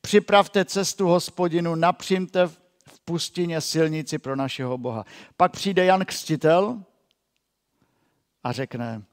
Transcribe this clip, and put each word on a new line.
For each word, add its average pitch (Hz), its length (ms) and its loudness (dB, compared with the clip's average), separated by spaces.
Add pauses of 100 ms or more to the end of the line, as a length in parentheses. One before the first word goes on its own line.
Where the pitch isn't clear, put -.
Připravte 202 640 4
cestu 196 420 -4
Hospodinu, 170 680 0
napřimte 180 720 0
v - 580 -18
pustině 170 560 -4
silnici 156 580 -2
pro 135 180 -6
našeho 131 420 -4
Boha.“ 117 260 -6 (320)
Pak 180 160 4
přijde 185 320 0
Jan 190 200 4
Křtitel 185 760 0 (1600)
a 123 80 -4
řekne 117 500 -8 (100)